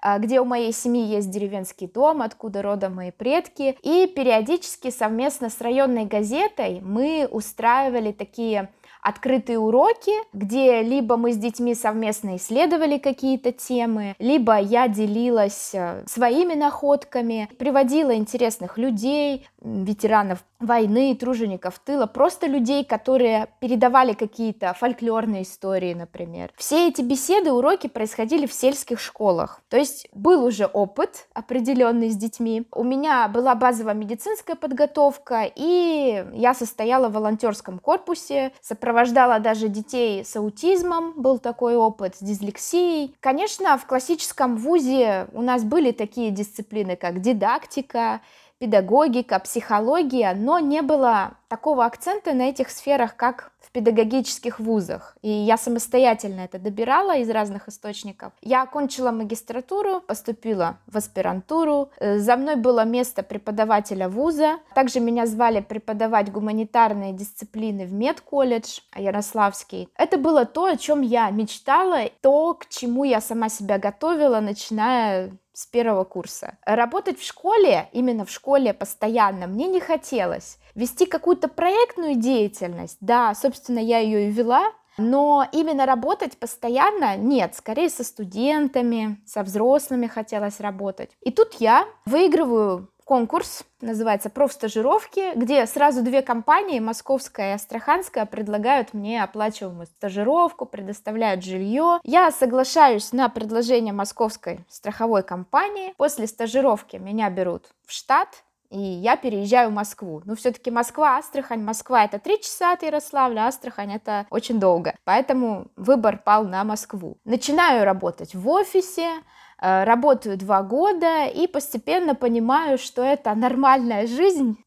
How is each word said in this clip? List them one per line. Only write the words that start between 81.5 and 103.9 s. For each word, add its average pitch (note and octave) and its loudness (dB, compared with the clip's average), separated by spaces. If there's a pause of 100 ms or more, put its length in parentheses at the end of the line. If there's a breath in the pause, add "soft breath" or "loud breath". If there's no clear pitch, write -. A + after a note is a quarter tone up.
деятельность, G#3 -2
да, A#3 2
собственно, B3 -4
я A3+ 2
её A3 2
и G#3 0
вела, B3 2 (280 soft breath)
но C#4 4
именно D4+ 0
работать C4+ -2
постоянно B3+ 0
нет, A3 0
скорее D4+ -2
со - -8
студентами, A#3 -2
со - -8
взрослыми A#3+ 0
хотелось G#3 -6
работать. G3 -8 (120)
И A#3+ -4
тут A4 2
я B3+ 4 (180)
выигрываю A#3+ 2 (180)
конкурс, C4 -2 (160)
называется A3 -2
«Профстажировки», C4 0
где A#3+ 2
сразу C4+ 2
две C4 2
компании, D4 2
московская A3 -4
и G3+ -4
астраханская, A#3+ -2
предлагают A3 -2
мне G#3+ -4
оплачиваемую F#3+ -8
стажировку, A#3 0
предоставляют G#3 -4
жильё. A3 0
Я E4 4
соглашаюсь B3+ 2
на B3 0
предложение A3+ -2